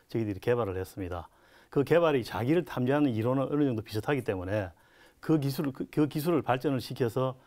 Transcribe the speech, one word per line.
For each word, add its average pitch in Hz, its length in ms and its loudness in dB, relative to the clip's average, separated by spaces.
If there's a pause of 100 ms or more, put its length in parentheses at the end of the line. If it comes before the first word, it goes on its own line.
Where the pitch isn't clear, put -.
저희들이 104 320 -2
개발을 113 380 0
했습니다. 90 500 -8 (400)
그 143 160 2
개발이 151 400 4
자기를 131 400 0
탐지하는 135 480 2
이론은 127 400 0
어느 147 140 2
정도 113 160 -2
비슷하기 120 420 -4
때문에 95 460 -2 (500)
그 160 180 2
기술을, 139 340 -2
그, - 180 -8
그 147 180 2
기술을 151 320 0
발전을 131 400 0
시켜서 131 640 -2